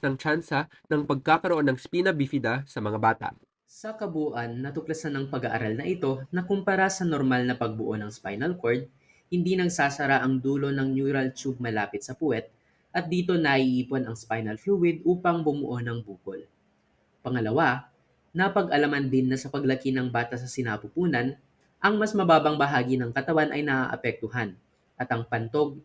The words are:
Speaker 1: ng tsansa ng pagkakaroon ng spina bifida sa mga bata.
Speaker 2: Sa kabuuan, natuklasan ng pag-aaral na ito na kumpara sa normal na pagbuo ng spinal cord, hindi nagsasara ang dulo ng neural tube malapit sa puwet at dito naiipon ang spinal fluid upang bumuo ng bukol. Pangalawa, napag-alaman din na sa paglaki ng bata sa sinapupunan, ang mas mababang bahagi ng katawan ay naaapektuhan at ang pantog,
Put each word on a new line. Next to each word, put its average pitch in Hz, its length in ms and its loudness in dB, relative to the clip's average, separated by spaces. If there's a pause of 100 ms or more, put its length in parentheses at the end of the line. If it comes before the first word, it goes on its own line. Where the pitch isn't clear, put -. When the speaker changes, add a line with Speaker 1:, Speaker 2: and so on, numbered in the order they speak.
Speaker 1:
ng 135 80 0
tsansa 156 560 -2 (160)
ng 151 160 0
pagkakaroon 156 640 2
ng 127 160 2
spina 180 320 0
bifida 135 480 -2
sa - 160 -12
mga 107 240 -2
bata. 113 260 2 (380)
Speaker 2:
Sa 220 320 -12
kabuuan, 131 640 -4
natuklasan 151 560 -6
ng 135 160 -4
pag-aaral 113 480 -2
na 170 60 -6
ito 135 420 -2
na 180 160 -2
kumpara 190 400 2
sa 190 160 -2
normal 135 400 2
na 123 160 0
pagbuo 110 400 -2
ng 104 140 -8
spinal 117 420 -6
cord, 127 320 0 (440)
hindi 180 240 2
nagsasara 139 720 2
ang 131 160 2
dulo 139 320 0
ng 135 160 0
neural 135 400 0
tube 127 320 -6
malapit 107 400 -2
sa - 160 -12
puwet 120 320 0 (400)
at 175 160 -4
dito 180 320 0
naiipon 131 640 2
ang 113 160 -8
spinal 110 400 -4
fluid 170 480 2
upang 175 400 2
bumuo 143 320 -2
ng 117 240 -4
bukol. 95 400 -12 (800)
Pangalawa, 123 640 0 (480)
napag-alaman 151 720 2
din 131 240 2
na 131 80 0
sa 135 80 -10
paglaki 131 480 0
ng 127 160 0
bata 120 240 -2
sa 123 160 -8
sinapupunan, 127 880 -2 (400)
ang 202 160 2
mas 214 160 2
mababang 160 480 6
bahagi 131 400 2
ng 120 160 -4
katawan 151 400 2
ay 147 80 -2
naaapektuhan 120 960 -2 (400)
at 127 160 -4
ang 117 80 -2
pantog, 139 640 -2